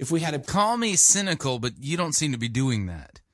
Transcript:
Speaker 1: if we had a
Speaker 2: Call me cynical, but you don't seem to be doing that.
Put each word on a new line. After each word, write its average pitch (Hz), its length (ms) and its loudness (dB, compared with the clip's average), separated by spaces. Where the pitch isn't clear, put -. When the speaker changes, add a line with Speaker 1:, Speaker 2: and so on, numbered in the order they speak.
Speaker 1:
if 135 100 -6
we 165 80 2
had 160 160 -2
a 143 60 -4
Speaker 2:
Call 208 360 0
me 226 200 0
cynical, 160 640 2
but 117 180 -4
you 143 180 -4
don't 170 180 -2
seem 151 180 0
to 120 60 -4
be 117 100 -2
doing 117 380 0
that. 82 340 -12